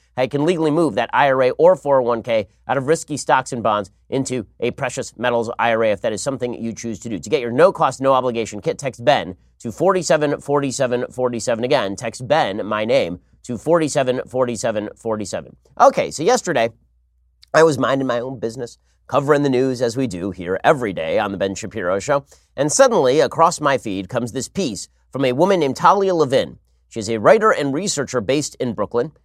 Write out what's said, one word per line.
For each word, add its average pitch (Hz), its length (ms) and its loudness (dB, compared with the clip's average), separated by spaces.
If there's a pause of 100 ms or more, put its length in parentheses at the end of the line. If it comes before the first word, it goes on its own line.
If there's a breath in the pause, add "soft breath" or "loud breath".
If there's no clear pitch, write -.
(180)
how 127 60 0
you 131 60 0
can 143 140 -2
legally 160 280 2
move 147 240 0
that 113 180 -2
I 135 180 4
R 131 120 2
A 127 80 4
or 175 260 6
four 139 240 2
oh - 20 0
one 117 200 0
K 110 240 -2 (200)
out 127 100 -2
of 131 100 -2
risky 151 280 -2
stocks 131 380 -2
and 117 100 -6
bonds 104 280 -2 (180)
into 127 380 -4 (120)
a 120 120 -2
precious 127 460 -8
metals 117 320 -2 (100)
I 117 140 2
R 113 120 2
A 107 60 2
if 98 100 -4
that 117 100 -2
is 104 100 -6
something 123 400 -6
you 113 120 -6
choose 113 280 -10
to 120 80 -10
do. 98 100 -6
To 101 100 -14
get 139 120 0
your 117 100 -6
no-cost, 147 500 2
no-obligation 123 580 0
kit, 147 200 -6
text 127 260 -10
Ben 98 320 0 (220)
to 117 120 -10
forty-seven 160 680 0
forty-seven 131 720 -2
forty-seven. 120 520 -2
Again, 120 320 0
text 120 320 -8
Ben, 110 380 0
my 107 180 -2
name, 110 360 0 (240)
to 120 140 -8
forty-seven 143 680 0
forty-seven 117 680 -2
forty-seven. 107 600 -6 (240)
Okay, 147 300 4
so 143 140 -8
yesterday, 135 460 0 (840)
I 156 100 6
was 151 140 4
minding 135 300 0
my 120 120 -2
own 127 200 -8
business, 117 400 -8 (260)
covering 143 380 2
the 143 60 2
news 127 320 0
as 120 140 0
we 131 120 -2
do 92 240 -6
here 90 320 -6
every 123 280 2
day 80 280 -2
on 104 120 -2
The 95 60 -6
Ben 98 180 -2
Shapiro 95 440 -4
Show, 143 260 -2 (300 soft breath)
and 147 160 0
suddenly, 165 480 4
across 156 420 2
my 139 160 2
feed, 98 320 -6
comes 120 220 -4
this 120 180 -8
piece 127 400 -6 (220)
from 135 120 -4
a 127 80 2
woman 175 280 2
named 135 160 0
Talia 190 380 4
Levin. 127 440 0 (320)
She's 110 200 -8
a 113 100 -2
writer 202 320 6
and 143 220 -2
researcher 147 480 -4
based 139 340 -2
in 123 180 -4
Brooklyn. 117 380 -4 (140)